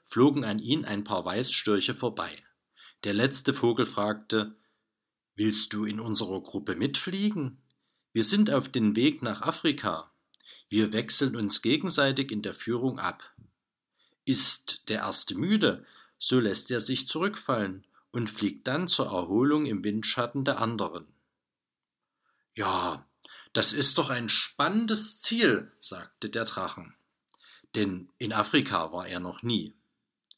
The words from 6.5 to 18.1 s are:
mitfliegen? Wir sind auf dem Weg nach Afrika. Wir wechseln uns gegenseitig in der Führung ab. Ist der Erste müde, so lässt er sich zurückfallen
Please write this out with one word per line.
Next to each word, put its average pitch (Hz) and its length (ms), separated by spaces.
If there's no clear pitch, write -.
mitfliegen? 175 880
Wir 113 120
sind 208 260
auf 135 180
dem 107 260
Weg 131 280
nach 117 180
Afrika. 131 720
Wir 107 240
wechseln 120 420
uns 107 280
gegenseitig 139 680
in 107 120
der 98 100
Führung 120 460
ab. - 360
Ist - 640
der 110 80
Erste 98 360
müde, 156 520
so - 200
lässt 104 320
er 120 100
sich 123 280
zurückfallen 123 800